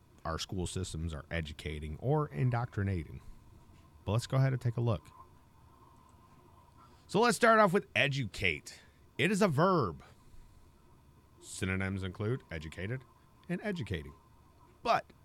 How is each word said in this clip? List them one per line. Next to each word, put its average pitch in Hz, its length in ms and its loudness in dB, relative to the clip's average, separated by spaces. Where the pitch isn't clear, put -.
our 80 160 -4
school 90 260 -4
systems 82 480 -6
are 71 160 -10
educating 78 680 -6
or 147 260 0
indoctrinating. 117 960 -2
But 95 60 -2
let's 113 160 0
go 131 120 0
ahead 135 140 4
and 127 80 -2
take 120 160 -2
a 127 40 -2
look. 117 220 0
So - 140 0
let's 240 160 4
start 226 240 8
off 202 120 8
with 202 220 2
educate. 110 840 0
It 160 120 4
is 202 120 2
a 208 60 6
verb. 143 540 2
Synonyms 95 600 -4
include 104 480 -4
educated 98 520 -8
and 175 140 -6
educating. 101 500 -6
But 226 220 2